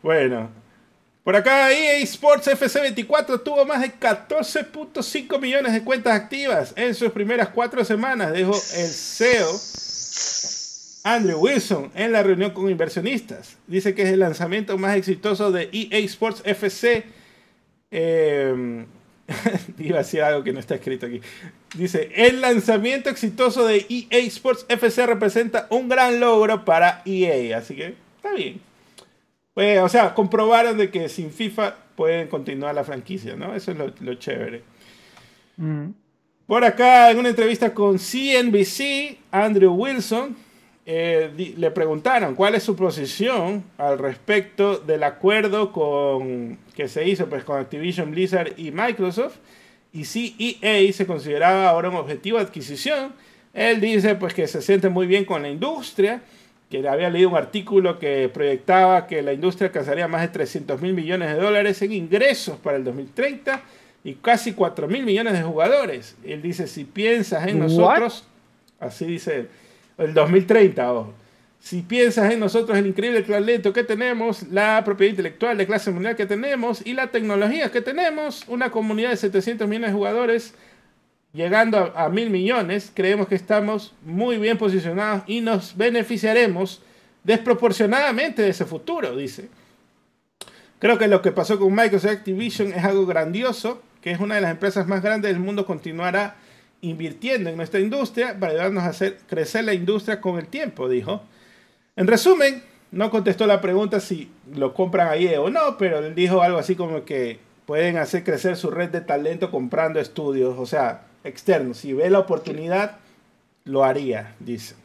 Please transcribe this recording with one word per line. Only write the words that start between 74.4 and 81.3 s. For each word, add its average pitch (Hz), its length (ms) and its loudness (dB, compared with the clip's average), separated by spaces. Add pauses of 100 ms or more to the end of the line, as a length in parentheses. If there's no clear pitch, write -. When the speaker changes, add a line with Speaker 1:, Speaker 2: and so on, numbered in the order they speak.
Speaker 1:
la 214 420 2
propiedad 196 240 4
intelectual 202 480 -2
de 196 80 0
clase 202 260 -2
mundial 190 240 -2
que 214 100 -2
tenemos 233 600 -4
y 233 80 -8
la 262 140 -2
tecnología 220 640 0
que 240 100 -2
tenemos, 302 640 -4
una 247 220 -4
comunidad 220 400 -2
de 233 80 0
setecientos 208 500 -2
millones 220 220 -2
de 196 80 -2
jugadores, 226 560 -2 (800)